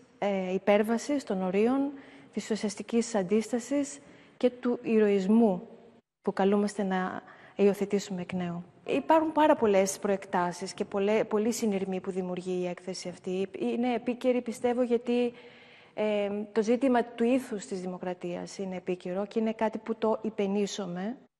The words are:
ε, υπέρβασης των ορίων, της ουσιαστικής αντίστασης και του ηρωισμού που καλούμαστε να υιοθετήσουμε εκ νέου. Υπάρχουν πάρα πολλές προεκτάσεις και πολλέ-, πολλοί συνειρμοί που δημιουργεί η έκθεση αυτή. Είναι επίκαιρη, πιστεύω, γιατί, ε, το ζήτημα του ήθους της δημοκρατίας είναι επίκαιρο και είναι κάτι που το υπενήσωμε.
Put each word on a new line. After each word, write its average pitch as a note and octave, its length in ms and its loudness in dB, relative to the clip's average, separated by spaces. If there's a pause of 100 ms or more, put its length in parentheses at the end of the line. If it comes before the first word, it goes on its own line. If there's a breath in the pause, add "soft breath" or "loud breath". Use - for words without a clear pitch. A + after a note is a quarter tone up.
(180)
ε, F#3+ 340 -2
υπέρβασης G#3+ 720 2
των F#3+ 180 -2
ορίων, A#3 500 2 (400 loud breath)
της - 180 -6
ουσιαστικής A3 640 -2
αντίστασης A3+ 840 -2 (380 loud breath)
και B3 140 2
του B3 320 -2
ηρωισμού G#3 840 4 (540)
που G3 100 -2
καλούμαστε G3+ 500 2
να F#3+ 400 -2 (340 loud breath)
υιοθετήσουμε G3 640 2
εκ F3 120 -10
νέου. F3 320 -4 (220)
Υπάρχουν D#4 460 2
πάρα D4+ 240 6
πολλές G3 420 4
προεκτάσεις F#3+ 720 -2
και - 120 -6
πολλέ-, G3+ 400 0
πολλοί G#3+ 280 0
συνειρμοί F#3+ 480 -2
που G3 100 -6
δημιουργεί F3+ 500 -4
η F3+ 60 -2
έκθεση F3+ 420 -8
αυτή. F#3 400 -4 (100)
Είναι A#3+ 360 -2
επίκαιρη, B3 480 0
πιστεύω, A#3+ 400 -2
γιατί, A#3+ 500 0 (600 loud breath)
ε, G#3 360 -2 (220)
το A3+ 100 2
ζήτημα A#3+ 420 2
του A#3 200 -4
ήθους A#3+ 420 0
της F#3+ 140 -6
δημοκρατίας F3+ 800 -8
είναι F#3+ 180 -6
επίκαιρο F3+ 500 -4
και G3+ 120 -6
είναι A3 140 0
κάτι A3 260 -2
που A3+ 180 -6
το A3 260 0
υπενήσωμε. G3+ 920 -4 (240)